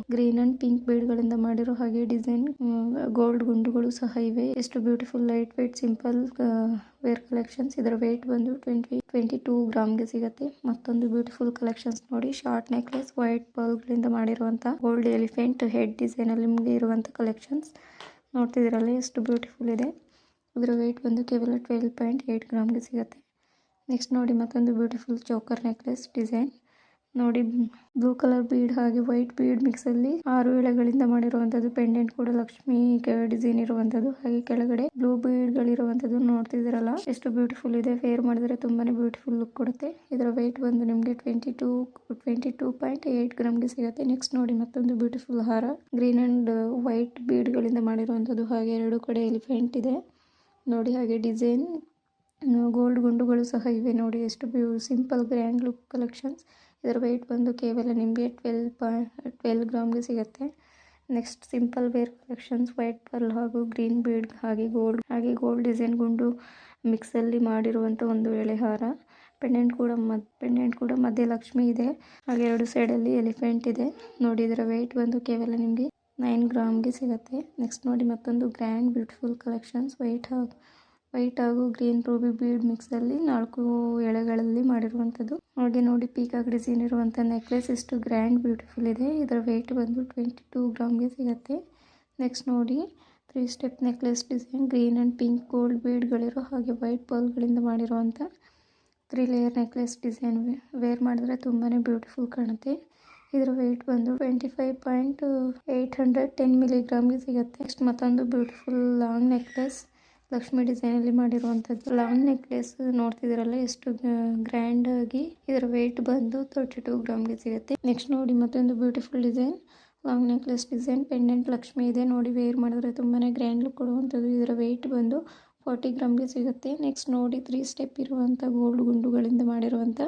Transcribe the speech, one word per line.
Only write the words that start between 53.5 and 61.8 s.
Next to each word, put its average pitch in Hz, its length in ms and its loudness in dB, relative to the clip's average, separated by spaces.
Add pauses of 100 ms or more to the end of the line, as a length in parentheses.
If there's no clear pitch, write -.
ಇವೆ 233 260 0
ನೋಡಿ. 226 260 0
ಎಷ್ಟು 233 280 -6
ಬ್ಯೂ-, 233 320 0
ಸಿಂಪಲ್ 247 460 0
ಗ್ರ್ಯಾಂಡ್ 240 380 0
ಲುಕ್ 247 260 -6
ಕಲೆಕ್ಷನ್ಸ್. 247 540 -6 (400)
ಇದರ 240 160 0
ವೇಟ್ 240 300 -2
ಬಂದು 240 240 0
ಕೇವಲ 240 400 -2
ನಿಮಗೆ 226 360 0
ಟ್ವೆಲ್ವ್ 233 420 -4
ಪಾಯ್-, 233 360 -2 (200)
ಟ್ವೆಲ್ವ್ 233 380 -2
ಗ್ರಾಮ್‌ಗೆ 233 360 0
ಸಿಗುತ್ತೆ. 240 540 -6 (540)
ನೆಕ್ಸ್ಟ್ 233 420 -6
ಸಿಂಪಲ್ 247 420 0